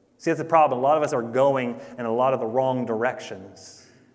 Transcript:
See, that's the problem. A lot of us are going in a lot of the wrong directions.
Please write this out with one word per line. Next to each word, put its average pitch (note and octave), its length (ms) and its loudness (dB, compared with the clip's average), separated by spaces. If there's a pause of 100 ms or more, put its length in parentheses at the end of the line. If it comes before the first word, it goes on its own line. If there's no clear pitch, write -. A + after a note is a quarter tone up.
(180)
See, - 120 -4
that's D3+ 100 0
the D#3 60 -6
problem. D3+ 340 4
A B2 40 0
lot D3 140 4
of D3+ 60 0
us D3 100 -2
are B2 100 0
going B2+ 560 0 (180)
in A#2+ 80 -6
a A2+ 80 -2
lot B2+ 200 2
of C3 60 0
the A#2+ 60 -4
wrong B2+ 400 0
directions. A2 1000 -6 (280)